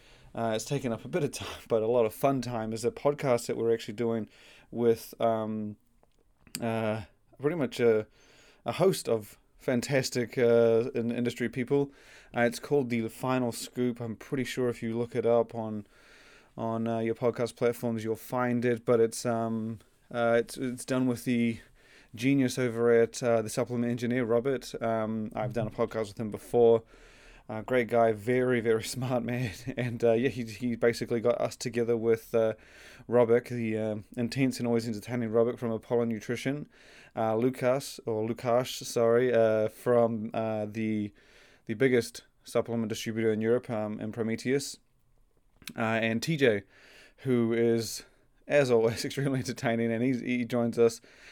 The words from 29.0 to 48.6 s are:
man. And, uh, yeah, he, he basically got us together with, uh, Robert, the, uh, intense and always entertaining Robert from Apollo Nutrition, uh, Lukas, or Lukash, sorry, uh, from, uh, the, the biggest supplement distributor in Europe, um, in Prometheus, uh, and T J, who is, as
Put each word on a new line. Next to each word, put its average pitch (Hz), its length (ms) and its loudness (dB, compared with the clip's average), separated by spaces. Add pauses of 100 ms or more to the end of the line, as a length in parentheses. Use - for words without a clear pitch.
man. 120 260 -4 (280)
And, 117 260 -2
uh, 117 80 6
yeah, 117 160 2
he, 120 160 -6
he 113 320 -6
basically 120 440 0
got 117 200 2
us 117 160 -4
together 117 400 -2
with, 110 380 0
uh, 110 180 4 (560)
Robert, 117 380 4
the, 113 320 -4
uh, 107 160 -2 (220)
intense 127 420 0
and 120 100 -2
always 117 180 0
entertaining 113 460 -6
Robert 117 260 2
from 117 140 -4
Apollo 117 320 0
Nutrition, 120 640 -6 (480)
uh, 110 180 0
Lukas, 131 720 0
or 110 220 -2
Lukash, 120 560 -2
sorry, 120 500 2
uh, 110 340 4
from, 117 640 0
uh, 110 380 -4
the, 107 420 -4 (540)
the 113 80 -4
biggest 123 480 2 (220)
supplement 113 440 -2
distributor 113 440 -2
in 107 80 -2
Europe, 117 280 0
um, 107 300 -6
in 107 140 -8
Prometheus, 117 640 -4 (1000)
uh, - 40 -4
and 113 420 0
T 165 140 -2
J, 117 260 4 (560)
who 120 340 0
is, 117 520 0 (420)
as 139 240 4